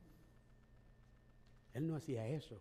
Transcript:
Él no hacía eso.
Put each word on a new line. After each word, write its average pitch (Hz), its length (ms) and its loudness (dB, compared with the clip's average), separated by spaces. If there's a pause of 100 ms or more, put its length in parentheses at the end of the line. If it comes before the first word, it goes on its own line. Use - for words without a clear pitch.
(1700)
Él 143 140 6
no 160 100 6
hacía 113 300 2
eso. 127 340 2